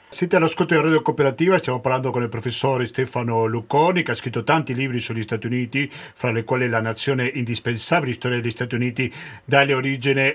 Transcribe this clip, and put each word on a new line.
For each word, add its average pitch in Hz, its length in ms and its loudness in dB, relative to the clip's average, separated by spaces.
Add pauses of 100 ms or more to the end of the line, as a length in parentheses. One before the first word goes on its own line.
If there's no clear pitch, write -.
(140)
Siete 180 220 0
all'ascolto 165 400 2
di 151 40 6
Radio 156 220 4
Cooperativa, 151 560 2
stiamo 127 220 -2
parlando 127 320 0
con 120 100 -2
il 120 80 -2
professore 123 560 -2
Stefano 117 600 0
Lucconi, 147 580 2
che 131 80 -2
ha - 20 0
scritto 120 300 -4
tanti 147 320 0
libri 127 240 -2
sugli 113 240 -4
Stati 110 240 -4
Uniti, 123 440 -2
fra - 380 -6
le 113 140 -2
quali 127 260 0
La 113 120 2
nazione 123 520 -2
indispensabile, 120 800 -2
storia 123 260 -2
degli 117 120 -2
Stati 123 240 -6
Uniti 123 360 -2 (320)
dalle 139 300 4
origini 135 600 2